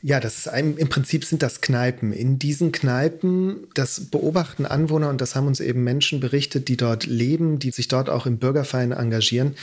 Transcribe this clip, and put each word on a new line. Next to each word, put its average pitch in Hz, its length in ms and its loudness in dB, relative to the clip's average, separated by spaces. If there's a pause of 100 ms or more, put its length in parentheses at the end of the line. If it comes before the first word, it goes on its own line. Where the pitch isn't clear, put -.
ja, 139 180 2
das 117 160 -4
ist - 120 -6
ein, 147 280 0
im 151 140 2
Prinzip 151 340 0
sind - 180 -2
das - 200 -2
Kneipen. 123 500 0
In 131 260 0
diesen 143 320 0
Kneipen, 165 1000 0
das 139 380 -4
beobachten 156 560 0
Anwohner 151 420 2
und 131 140 -2
das 123 120 -4
haben 135 120 2
uns 135 140 0
eben 123 220 0
Menschen 135 380 0
berichtet, 135 480 -2
die 127 80 2
dort 117 300 0
leben, 151 520 2
die 127 120 -2
sich - 180 -6
dort 131 220 0
auch 117 160 0
im 120 100 2
Bürgerverein 127 560 0
engagieren. 120 720 0